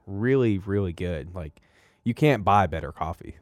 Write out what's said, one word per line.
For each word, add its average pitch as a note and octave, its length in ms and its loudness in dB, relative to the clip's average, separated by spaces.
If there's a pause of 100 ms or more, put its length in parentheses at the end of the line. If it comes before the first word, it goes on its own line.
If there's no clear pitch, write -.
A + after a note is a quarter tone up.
really, A2+ 520 0
really G2 340 -2
good. E2+ 420 -8
Like, D#2+ 280 -14 (420)
you A#2 100 0
can't B2+ 300 2
buy G2+ 240 6
better D#2 240 -6
coffee - 500 -8